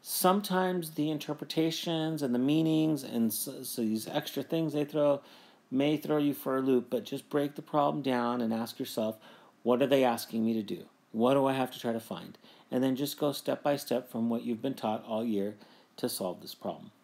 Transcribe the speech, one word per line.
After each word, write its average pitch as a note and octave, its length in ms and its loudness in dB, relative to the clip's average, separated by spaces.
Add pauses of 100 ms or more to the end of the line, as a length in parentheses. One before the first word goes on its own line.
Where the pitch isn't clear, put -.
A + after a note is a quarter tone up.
Sometimes F#3 880 2
the D3+ 180 -2
interpretations D#3+ 1120 -2
and B2 140 0
the B2 40 2
meanings D#3 680 2
and A#2 260 0
so, C3+ 320 -6
so - 180 -6
these A2 280 0
extra - 340 -4
things D#3+ 300 -2
they D3 100 0
throw D3 380 2 (500)
may C#3+ 240 2
throw D3+ 220 0
you D3 160 2
for C3+ 240 -2
a C3 40 2
loop, B2+ 280 4
but A#2 160 -2
just - 240 -8
break D3 260 0
the - 60 -10
problem D3 400 0
down B2 400 0
and A2+ 120 0
ask A2+ 240 -4
yourself, A2 400 -2 (460)
"What A#2+ 180 4
are C#3 60 4
they C3+ 160 6
asking A#2 420 0
me A2+ 80 2
to A2 100 -2
do? F2+ 220 -8 (280)
What A#2 200 4
do C#3 120 4
I C3+ 80 2
have C3 180 -2
to - 80 -14
try A#2 140 -2
to A2+ 80 -2
find?" F2+ 360 -12 (320)
And B2+ 140 2
then C3 140 2
just C#3 200 -4
go D3 140 0
step - 320 -4
by C#3+ 140 2
step B2 320 -4
from A#2 200 -2
what A#2 140 -2
you've A#2 180 -4
been C3+ 120 -2
taught A2 320 -4
all A2+ 180 -4
year G#2+ 320 -2 (400)
to B2 140 -4
solve F2+ 320 -6
this - 120 -16
problem. - 380 -10 (120)